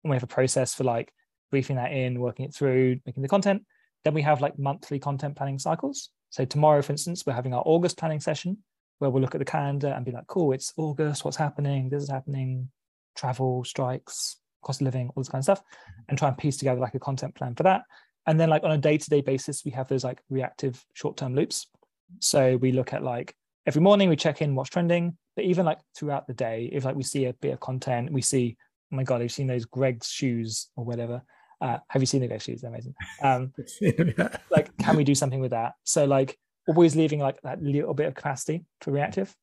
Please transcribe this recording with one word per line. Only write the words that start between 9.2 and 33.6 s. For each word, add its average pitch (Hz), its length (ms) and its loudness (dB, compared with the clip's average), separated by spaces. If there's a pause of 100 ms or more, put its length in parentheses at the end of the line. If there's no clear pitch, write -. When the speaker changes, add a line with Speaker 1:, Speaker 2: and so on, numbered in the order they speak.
Speaker 1:
look 131 140 0
at 151 40 -4
the 135 60 -4
calendar 143 440 -2
and 123 160 -6
be 127 60 -6
like, 120 160 -12
"Cool, 156 260 2
it's - 240 -4
August, 151 480 -2
what's 143 120 -4
happening? 139 520 -2
This 143 140 -2
is 139 60 -6
happening, 131 640 -6 (440)
travel, 127 480 -2
strikes, - 760 -6 (260)
cost - 180 -6
of 139 40 0
living, 123 240 -2
all 135 120 -6
this 127 80 -6
kind 135 120 -4
of 139 40 -4
stuff," 196 180 2 (460)
and 139 80 0
try 151 100 2
and 131 100 0
piece 143 200 -2
together, 127 240 0
like, 127 140 -4
a 127 40 -4
content 135 360 -6
plan 123 200 -8
for - 80 0
that. 190 200 6 (420)
And 160 140 6
then, 160 100 6
like, 151 140 4
on 156 80 2
a 156 60 4
day-to-day 151 440 4
basis, 135 420 -2
we 139 80 -4
have 131 160 -6
those, 131 160 0
like, 123 260 -6
reactive 131 540 -4 (100)
short-term 131 420 -6
loops. - 320 -2 (520)
So 131 380 4
we 127 140 4
look 127 220 0
at, 135 100 -6
like, 123 320 -6 (320)
every 151 140 2
morning 196 280 8
we 156 60 6
check 147 260 0
in, 143 140 0
what's 135 160 -4
trending, 170 460 0 (180)
but - 100 -2
even, 180 220 4
like, - 120 0 (160)
throughout 147 300 -4
the 131 80 -10
day, 117 380 -4
if, 139 120 -4
like, 131 120 -2
we 135 80 -4
see 135 220 0
a 123 80 -2
bit 139 200 -4
of 127 60 -8
content, 127 520 -4
we 131 120 0
see, 123 340 0 (340)
"Oh 147 40 -6
my 131 80 -2
God, 127 120 0
have 120 80 -2
you 120 60 -4
seen 135 180 -4
those 123 180 -2
Greg's 127 440 -2
shoes 117 680 -4
or 123 80 -8
whatever?" 120 380 -6 (400)
Uh, 120 260 -2
have 135 140 0
you 131 40 4
seen 139 140 0
the 123 80 0
Greg's 113 160 -8
shoes? 120 160 -8
They're 120 100 -12
amazing. 117 240 -12 (280)
Um, 131 320 0 (140)